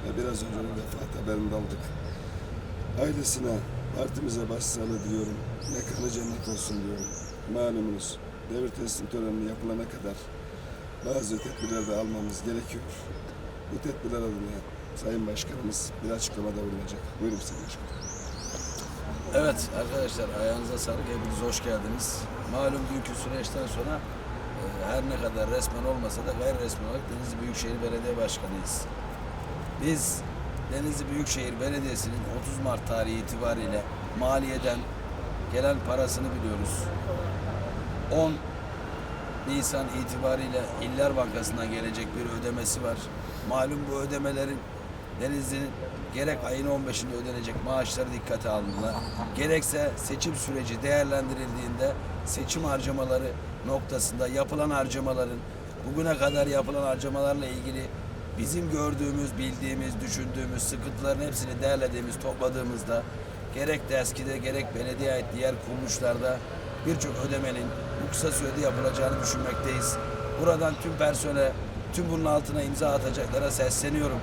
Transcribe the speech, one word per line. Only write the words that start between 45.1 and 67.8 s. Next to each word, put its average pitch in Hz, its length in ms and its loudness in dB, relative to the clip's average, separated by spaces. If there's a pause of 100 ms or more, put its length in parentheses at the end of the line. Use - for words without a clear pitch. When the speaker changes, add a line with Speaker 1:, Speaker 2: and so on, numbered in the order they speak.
Speaker 2:
Denizli'nin 135 480 0 (440)
gerek 147 320 2
ayın 135 220 0
on 139 200 2
beşinde 123 280 -2
ödenecek 120 400 -2 (100)
maaşları 127 480 2
dikkate 113 360 -2
alınma, 104 440 0 (440)
gerekse 156 600 4
seçim 151 380 -2
süreci 120 480 -2
değerlendirildiğinde 131 1080 2 (340)
seçim - 380 0
harcamaları 135 680 2 (360)
noktasında 131 600 2
yapılan 151 420 2
harcamaların, 131 680 2 (540)
bugüne 160 260 4
kadar 143 300 6
yapılan 139 360 4
harcamalarla 139 600 4
ilgili 131 400 -2 (540)
bizim 160 320 2
gördüğümüz, 143 680 2
bildiğimiz, - 640 0
düşündüğümüz, 127 600 0
sıkıntıların 135 600 0
hepsini 127 360 -2
derlediğimiz, 123 580 2
topladığımızda 123 840 0 (520)
gerek 147 340 0
deskide 131 480 0
gerek 131 380 -2
belediye 127 380 2
ait 123 120 2 (100)
diğer 127 200 2 (100)
kuruluşlarda 127 720 2 (480)
birçok 151 260 2 (160)
ödemenin 131 380 0 (380)